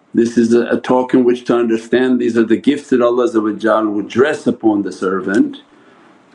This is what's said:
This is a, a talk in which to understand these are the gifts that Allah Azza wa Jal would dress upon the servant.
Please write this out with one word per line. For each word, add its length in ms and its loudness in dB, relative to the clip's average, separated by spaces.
This 240 0
is 160 2
a, 140 2
a 120 -2
talk 340 0
in 100 4
which 220 0
to 100 0
understand 640 0
these 180 -2
are 80 2
the 120 0
gifts 320 -2
that 120 2
Allah 260 2
Azza 160 0
wa 140 -4
Jal 300 0
would 200 -4
dress 400 0
upon 360 0
the 80 -6
servant. 720 -2